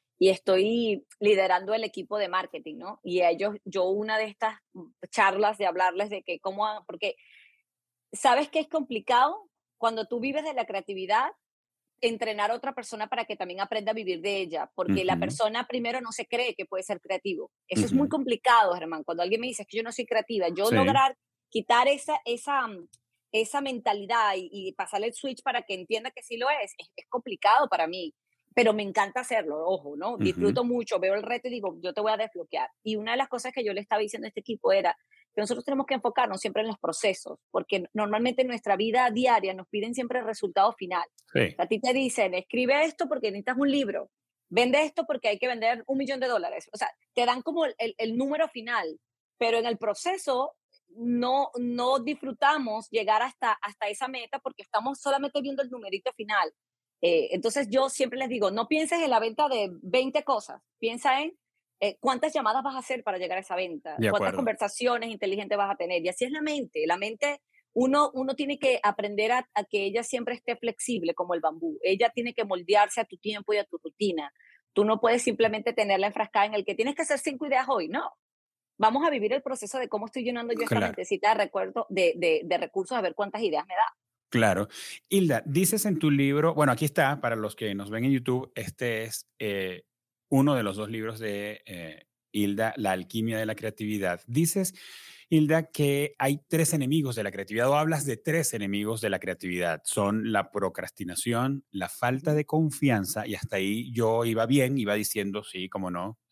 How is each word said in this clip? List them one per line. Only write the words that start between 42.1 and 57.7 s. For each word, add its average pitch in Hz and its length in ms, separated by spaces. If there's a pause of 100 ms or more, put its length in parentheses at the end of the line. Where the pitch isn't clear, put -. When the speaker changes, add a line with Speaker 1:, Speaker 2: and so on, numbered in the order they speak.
Speaker 1:
"Escribe 254 500
esto 311 240
porque 254 220
necesitas 202 280
un 277 120
libro, 262 400 (380)
vende 247 340
esto 311 240
porque 285 220
hay 208 100
que 254 100
vender 226 380
un 269 120
millón 269 220
de 254 80
dólares". 175 440
O - 40
sea, - 140 (240)
te 240 120
dan 247 160
como 330 240
el, 247 120
el, 226 200
el 226 180
número 294 320
final, 220 520 (380)
pero 233 200
en 233 80
el 233 120
proceso 269 760 (340)
no, 240 680
no 247 400
disfrutamos 269 920
llegar 214 320
hasta, 247 300
hasta 208 360
esa 226 200
meta 262 320
porque - 220
estamos 233 380
solamente 277 420
viendo 277 200
el 254 80
numerito 214 440
final. 202 380 (500)
Eh, 165 300
entonces 226 380